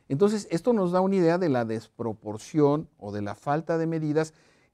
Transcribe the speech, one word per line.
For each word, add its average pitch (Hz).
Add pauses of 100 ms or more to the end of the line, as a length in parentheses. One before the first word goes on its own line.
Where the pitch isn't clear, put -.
Entonces, 202
esto 175
nos 190
da 185
una 190
idea 170
de 185
la 123
desproporción 113 (100)
o 101
de 104
la 101
falta 160
de 165
medidas 156 (400)